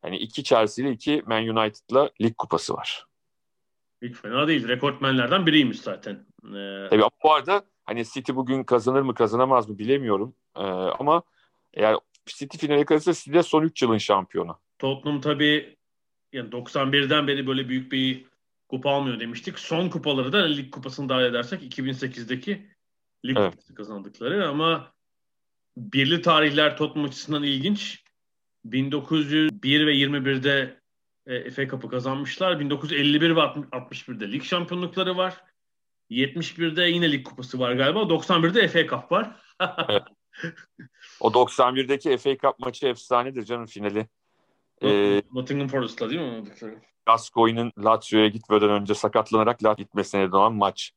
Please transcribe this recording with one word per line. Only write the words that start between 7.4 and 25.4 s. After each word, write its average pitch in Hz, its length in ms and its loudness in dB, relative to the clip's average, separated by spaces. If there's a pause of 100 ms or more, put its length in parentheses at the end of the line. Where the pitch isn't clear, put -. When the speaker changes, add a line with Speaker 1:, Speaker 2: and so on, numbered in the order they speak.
Speaker 1:
hani 113 200 -6
City - 260 -8
bugün 131 320 -2
kazanır 123 380 2
mı 131 140 -2
kazanamaz 120 540 2
mı 104 80 -10
bilemiyorum. 117 580 0 (200)
Ee, - 60 -8 (380)
ama 151 240 2 (500)
eğer 110 220 2 (300)
City - 320 -14
finale 147 280 2
kalırsa 156 280 2
City 139 200 -8
de 170 100 6
son 156 200 2
üç - 180 -2
yılın 113 160 4
şampiyonu. 92 640 -2 (200)
Speaker 2:
Tottenham 135 420 -4
tabii 147 540 0 (580)
yani 117 180 -10
doksan 135 420 -4
birden 143 340 2
beri 139 200 -2
böyle 131 220 -4
büyük 127 220 -6
bir 131 340 -4 (440)
kupa 135 220 -2
almıyor 135 280 -2
demiştik. 117 400 -10
Son 170 300 -2
kupaları 151 440 -2
da 208 40 2
Lig 147 340 -2
Kupası'nı 131 380 -10
dahil 127 160 2
edersek 120 380 -4
iki 131 220 -10
bin 139 60 -4
sekizdeki 127 800 -8 (560)
Lig 127 120 0
Speaker 1:
Evet. 98 140 2
Speaker 2:
Kupası - 240 -20
kazandıkları 110 760 -6
ama 156 440 -2 (840)